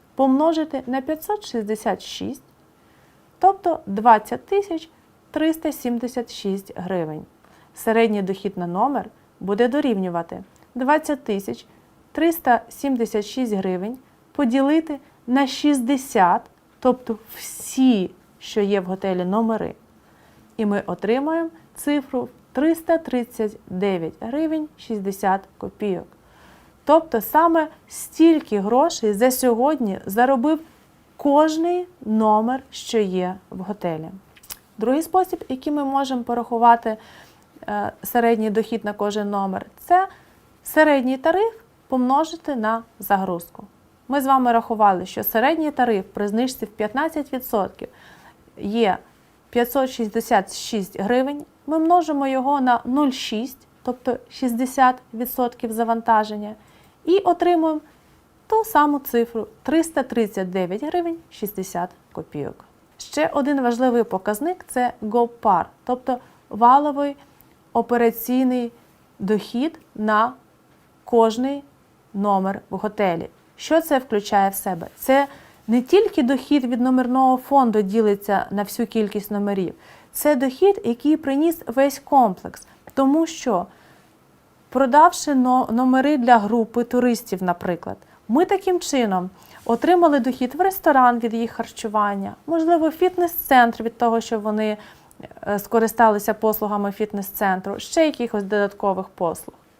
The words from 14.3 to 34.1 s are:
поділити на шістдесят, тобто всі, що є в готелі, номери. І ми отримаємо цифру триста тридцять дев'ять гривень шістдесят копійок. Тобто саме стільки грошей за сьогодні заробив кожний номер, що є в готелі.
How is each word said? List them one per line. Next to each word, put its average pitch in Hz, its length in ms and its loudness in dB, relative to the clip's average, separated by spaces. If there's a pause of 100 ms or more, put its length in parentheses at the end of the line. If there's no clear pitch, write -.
поділити 285 680 0 (280)
на 262 200 2
шістдесят, 254 920 0 (380)
тобто 247 380 -2 (180)
всі, - 760 0 (280)
що - 220 -4
є 202 200 0
в 180 40 -8
готелі, 185 400 -4
номери. 220 500 -2 (840)
І 220 80 -2
ми 202 200 0
отримаємо 277 640 -2 (260)
цифру 269 540 -4 (220)
триста 330 460 0
тридцять 233 600 -4 (100)
дев'ять 185 540 -2
гривень 302 560 -4
шістдесят 196 640 -2 (160)
копійок. 196 500 -6 (800)
Тобто 320 360 2
саме 330 460 2 (200)
стільки 311 720 2
грошей 226 540 2
за 240 180 4
сьогодні 247 760 0
заробив 254 540 2 (580)
кожний 320 720 2 (140)
номер, 220 720 0
що - 260 -6
є 185 380 -2 (140)
в 190 100 -14
готелі. 175 500 -8 (680)